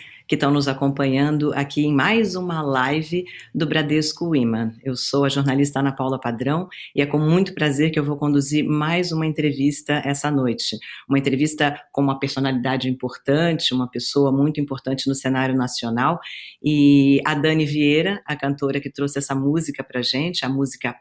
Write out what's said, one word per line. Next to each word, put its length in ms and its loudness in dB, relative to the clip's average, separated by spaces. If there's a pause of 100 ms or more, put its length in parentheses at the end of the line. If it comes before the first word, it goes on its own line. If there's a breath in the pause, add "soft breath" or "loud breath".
(260 loud breath)
que 100 0
estão 160 2
nos 180 2
acompanhando 840 0
aqui 280 -2
em 120 2
mais 400 2
uma 280 -4
live 640 -2 (280 loud breath)
do 120 -2
Bradesco 640 0
Women. 440 0 (100)
Eu 140 -6
sou 300 0
a 40 2
jornalista 520 0
Ana 100 2
Paula 260 -4
Padrão 520 -4 (260 loud breath)
e 60 2
é 40 2
com 140 -2
muito 340 2
prazer 380 0
que 80 0
eu 60 0
vou 100 -2
conduzir 500 2
mais 460 0
uma 160 0
entrevista 760 0
essa 260 -2
noite. 480 -2 (300 loud breath)
Uma 100 4
entrevista 580 0 (140)
com 100 -2
uma 160 2
personalidade 680 -2
importante, 840 0
uma 160 0
pessoa 420 0
muito 300 2
importante 480 -4
no 60 0
cenário 420 0
nacional. 640 -2 (420 loud breath)
E 600 6
a 100 2
Dani 300 2
Vieira, 600 0
a 80 -6
cantora 460 -2
que 100 -6
trouxe 300 -4
essa 160 -2
música 480 0
pra 180 -4
gente, 440 -2
a 40 -2
música 520 -2